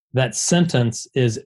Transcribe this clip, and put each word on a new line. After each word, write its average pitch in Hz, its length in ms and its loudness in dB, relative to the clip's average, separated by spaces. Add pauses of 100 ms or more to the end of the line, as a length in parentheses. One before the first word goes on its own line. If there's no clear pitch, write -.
(140)
That 123 220 0
sentence 139 800 0
is 120 300 0